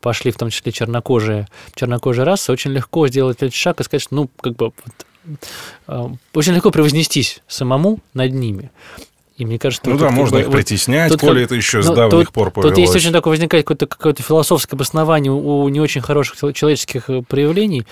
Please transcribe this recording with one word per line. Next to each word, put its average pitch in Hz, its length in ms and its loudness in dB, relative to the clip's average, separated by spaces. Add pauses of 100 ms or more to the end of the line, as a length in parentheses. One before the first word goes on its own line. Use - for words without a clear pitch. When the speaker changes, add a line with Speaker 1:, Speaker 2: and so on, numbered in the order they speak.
Speaker 1:
пошли 120 300 -2
в - 60 -4
том 117 140 -6
числе - 200 -8
чернокожие, 110 800 -2 (260)
чернокожие 123 500 -2
расы, 175 280 0
очень 135 180 -4
легко 139 380 0
сделать 131 300 -2
этот 131 160 -4
шаг - 260 -2
и - 20 -4
сказать, 143 200 -4
что, - 120 -10
ну, 139 160 -2 (100)
как 120 140 -6
бы, 117 120 -2
вот, - 400 -14 (840)
э, 123 200 -8 (260)
очень 156 200 2
легко 180 160 4
превознестись 151 800 0
самому 147 500 0 (160)
над 131 180 -2
ними. 123 380 -6 (680)
И 127 80 -8
мне 113 140 -4
кажется, 131 260 -4
Speaker 2:
Ну 127 100 0
Speaker 1:
тут 143 60 0
Speaker 2:
да, 160 80 4
Speaker 1:
как 123 80 2
Speaker 2:
можно 131 200 2
Speaker 1:
бы - 40 4
Speaker 2:
их 135 60 0
Speaker 1:
вот 135 100 0
Speaker 2:
притеснять, 127 540 2
Speaker 1:
тут 156 100 2
Speaker 2:
коли 139 200 4
Speaker 1:
как, 123 60 2
Speaker 2:
это 120 100 -4
ещё 110 220 0
Speaker 1:
ну, 101 60 4
Speaker 2:
с 170 120 2
давних 117 300 6
Speaker 1:
тут, - 60 -10
Speaker 2:
пор 104 180 0
Speaker 1:
тут 101 140 0
есть 151 120 4
Speaker 2:
повелось. 180 200 6
Speaker 1:
очень 165 160 2
такое, 165 200 2
возникает 160 320 2
какое-то, 151 220 -2
какое-то - 360 -2
философское 156 540 0
обоснование 151 560 0
у 143 360 0
не 139 120 0
очень 147 200 -2
хороших 143 380 -2
чел-, 147 140 -2
человеческих, 135 580 -2
э, 127 120 -2
проявлений. 151 680 0